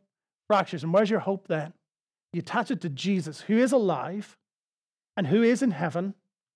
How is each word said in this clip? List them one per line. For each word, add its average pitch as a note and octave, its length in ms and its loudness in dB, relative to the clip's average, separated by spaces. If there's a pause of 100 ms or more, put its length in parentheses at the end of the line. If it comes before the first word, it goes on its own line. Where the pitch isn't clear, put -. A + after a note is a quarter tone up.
(480)
fractures. F#3 360 0
And E3 100 -2
where's G3+ 160 4
your G#3+ 120 0
hope G3 260 -4
then? D#3+ 260 -4 (600)
You E3+ 60 -4
attach G#3+ 300 -2
it A#3+ 120 -4
to F3 80 -6
Jesus, D#3 520 -4
who G#3+ 160 0
is B3 140 4
alive G3 680 -2 (800)
and F#3+ 100 0
who F#3 160 4
is A#3+ 220 4
in B3 80 2
heaven, E3+ 420 -4 (420)